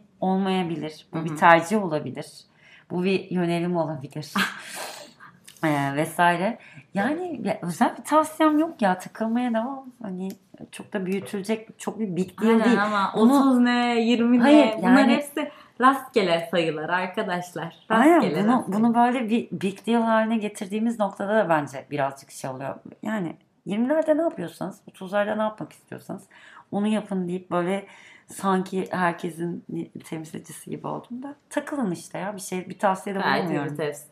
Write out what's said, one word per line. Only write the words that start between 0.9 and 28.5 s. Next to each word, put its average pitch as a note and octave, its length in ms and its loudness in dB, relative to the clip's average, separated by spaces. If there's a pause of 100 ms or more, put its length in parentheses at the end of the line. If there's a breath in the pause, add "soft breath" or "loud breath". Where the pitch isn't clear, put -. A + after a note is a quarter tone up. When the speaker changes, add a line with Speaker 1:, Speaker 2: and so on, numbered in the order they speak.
Speaker 1:
Bu E3 60 -4
Speaker 2:
Hı E3 60 -4
Speaker 1:
bir D#3+ 40 -4
Speaker 2:
hı. D#3 60 -6
Speaker 1:
tercih E3+ 480 6
olabilir. D3+ 440 -6 (640 soft breath)
Bu F3+ 120 -2
bir F#3 280 0
yönelim F3 460 0
olabilir. D3+ 600 -6
Speaker 2:
<laughs> F#3+ 60 2 (1200 loud breath)
Speaker 1:
E, C#3 300 0
vesaire. E3+ 600 0 (360 loud breath)
Yani D#4 500 -4
ya, F3 180 -4
özel A3+ 360 -2
bir B3+ 60 -16
tavsiyem D4+ 560 2
yok E4 220 -2
ya. F#3 160 2
Takılmaya A3+ 560 -2
devam. C4 320 -4 (160)
Hani F#3+ 280 -8 (420)
çok - 220 -12
da F#3+ 120 -4
büyütülecek, G3 760 -6
çok G#3 200 -8
bir F#3+ 160 -4
big F#3 260 -4
deal A3 80 4
Speaker 3:
Aynen A3 160 6
Speaker 1:
değil. G#3+ 180 4
Speaker 3:
ama G#3 320 0
Speaker 1:
Bunu B3+ 240 6
Speaker 3:
otuz C4 200 6
ne, A#3+ 420 2
yirmi A#3+ 380 4
Speaker 1:
Hayır, C#4+ 260 8
Speaker 3:
ne? A3 120 0
Bunlar F#3 120 2 (100)
Speaker 1:
yani A#3+ 160 6
Speaker 3:
hepsi - 360 -6 (300 loud breath)
rastgele G3 680 2
sayılar D#3+ 380 0
arkadaşlar. F3+ 840 -4 (140)
Speaker 1:
Aynen, C4+ 260 6
Speaker 3:
Rastgele, G3 280 2
Speaker 1:
bunu, A3 140 4
Speaker 3:
rastgele. G3 200 -2
Speaker 1:
bunu A3+ 180 4
böyle A#3+ 340 2
bir A3+ 220 0
big F#3 260 -4 (100)
deal A#3 140 2
haline A3+ 360 2
getirdiğimiz G#3+ 640 -4
noktada G3+ 360 -2
da G3 140 2
bence C#3+ 420 -2
birazcık C#3 400 -4
şey - 180 -10
oluyor. C3+ 260 -10 (280)
Yani G#3+ 320 -6 (300)
yirmilerde D4 520 0
ne D#4 40 0
yapıyorsanız, F3+ 680 -6
otuzlarda G3+ 480 -4
ne G#3+ 60 -2
yapmak G#3+ 320 -6
istiyorsanız - 500 -14 (480 loud breath)
onu G3+ 160 -2
yapın G3+ 400 -2
deyip F#3 240 -6
böyle F#3 340 -2 (420 loud breath)
sanki F#3+ 640 -2